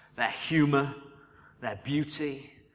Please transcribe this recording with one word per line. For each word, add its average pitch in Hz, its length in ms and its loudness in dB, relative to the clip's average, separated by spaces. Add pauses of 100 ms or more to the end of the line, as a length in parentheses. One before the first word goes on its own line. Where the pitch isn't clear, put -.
(160)
their 117 160 0
humour, 143 600 2 (680)
their 104 240 -6
beauty, 143 680 -4 (240)